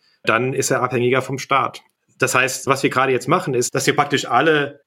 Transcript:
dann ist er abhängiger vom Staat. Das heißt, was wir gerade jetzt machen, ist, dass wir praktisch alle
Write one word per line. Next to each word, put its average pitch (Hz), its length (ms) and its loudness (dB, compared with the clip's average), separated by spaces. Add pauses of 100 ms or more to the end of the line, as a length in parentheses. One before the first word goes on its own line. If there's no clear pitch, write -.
(240)
dann 120 300 0
ist 127 160 -2
er 131 100 0
abhängiger 123 400 0
vom 131 180 -6
Staat. - 440 -2 (340)
Das - 180 0
heißt, 127 320 -2
was 131 160 2
wir 143 60 2
gerade 131 240 2
jetzt 120 160 -2
machen, 170 240 0
ist, 123 220 -2
dass 135 120 -4
wir 143 80 2
praktisch 156 320 0
alle 143 600 0